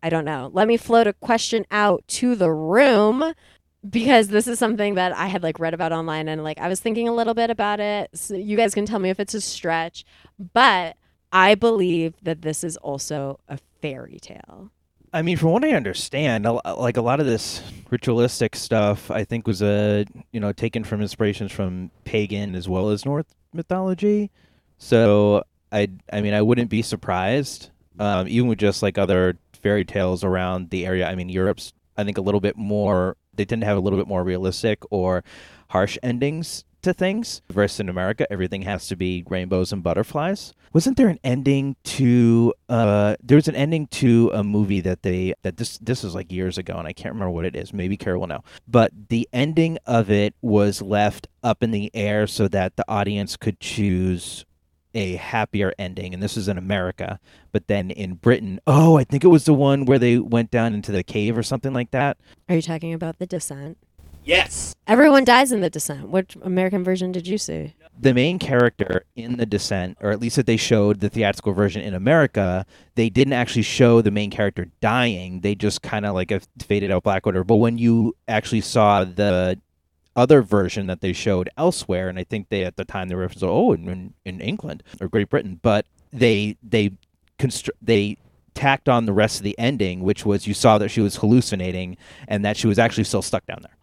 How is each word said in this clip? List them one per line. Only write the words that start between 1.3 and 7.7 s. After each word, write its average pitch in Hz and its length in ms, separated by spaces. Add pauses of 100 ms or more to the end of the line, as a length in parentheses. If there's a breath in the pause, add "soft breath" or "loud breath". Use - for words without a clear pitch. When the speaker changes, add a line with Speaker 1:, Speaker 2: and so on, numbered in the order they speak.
Speaker 1:
out 208 380
to 247 280
the 180 140
room, 220 840 (540 soft breath)
because 226 400
this 208 180
is 240 120
something 208 360
that 180 180
I 165 140
had, 190 160
like, 160 160
read 165 160
about 165 180
online, 160 360
and, 156 160
like, 156 140
I 170 100
was 185 120
thinking 233 280
a 233 60
little 233 200
bit 233 160
about 208 300